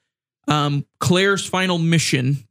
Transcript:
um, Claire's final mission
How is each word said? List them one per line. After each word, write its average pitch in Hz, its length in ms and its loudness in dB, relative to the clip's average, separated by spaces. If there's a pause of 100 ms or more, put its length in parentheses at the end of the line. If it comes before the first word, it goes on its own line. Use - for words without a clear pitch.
(500)
um, 147 360 0 (140)
Claire's 190 460 0
final 185 320 -2
mission 143 720 0